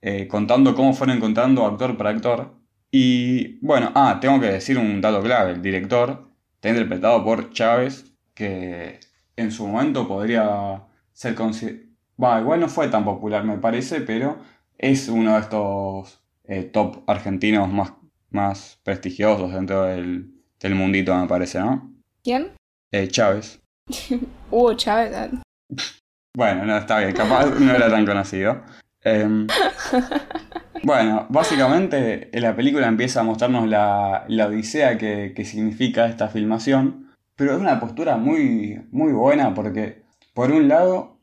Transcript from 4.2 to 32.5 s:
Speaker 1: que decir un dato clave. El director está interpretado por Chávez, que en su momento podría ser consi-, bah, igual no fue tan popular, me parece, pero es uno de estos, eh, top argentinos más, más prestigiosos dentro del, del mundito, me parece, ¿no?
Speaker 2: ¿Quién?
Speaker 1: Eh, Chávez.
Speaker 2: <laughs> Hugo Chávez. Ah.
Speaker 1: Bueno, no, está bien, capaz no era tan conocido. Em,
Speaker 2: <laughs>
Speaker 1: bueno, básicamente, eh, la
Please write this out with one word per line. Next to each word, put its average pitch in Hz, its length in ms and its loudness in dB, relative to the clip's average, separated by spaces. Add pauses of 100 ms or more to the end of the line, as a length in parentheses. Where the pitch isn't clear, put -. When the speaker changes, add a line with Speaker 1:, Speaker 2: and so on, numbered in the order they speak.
Speaker 1:
que 117 80 2
decir 101 320 0
un 104 220 -2
dato 104 200 2
clave. 107 300 2
El 87 100 -6
director 101 680 -2 (260)
está 104 140 -4
interpretado 104 540 2
por 110 280 -2
Chávez, 123 600 -2 (220)
que 90 640 -10 (360)
en 113 160 -4
su 110 160 -8
momento 123 400 -2
podría 101 760 -2 (280)
ser 117 240 -8
consi-, 113 540 -6 (280)
bah, 120 220 2
igual 147 200 0
no 165 100 0
fue 151 200 -2
tan 110 140 0
popular, 104 400 -4
me 107 140 -4
parece, 120 440 -4
pero 123 360 -4 (400)
es 135 320 0
uno 113 240 2
de 107 80 4
estos, 98 800 -6 (240)
eh, 98 180 -6
top - 440 -2
argentinos 101 640 0
más, 98 220 -4 (360)
más 101 540 -6
prestigiosos 95 680 -2
dentro 95 320 -2
del, 90 440 -6 (300)
del 98 160 -2
mundito, 95 400 0
me 90 120 0
parece, 90 320 -2
¿no? 127 320 -2 (320)
Speaker 2:
¿Quién? 269 260 -2 (420)
Speaker 1:
Eh, 98 160 0
Chávez. 104 520 0 (280)
Speaker 2:
<laughs> - 640 -8
Hugo 233 240 4
Chávez. 226 400 -2
Ah. - 140 -8 (1040)
Speaker 1:
Bueno, 101 300 0
no, 107 120 2
está 107 220 0
bien, 98 140 0
capaz 123 340 2 (120)
no 135 140 6
era 117 160 4
tan 107 160 4
conocido. 101 560 -2 (420)
Em, 107 440 2
Speaker 2:
<laughs> - 1400 -4
Speaker 1:
bueno, 110 460 2
básicamente, 139 1040 2
eh, 117 60 -2
la 113 140 0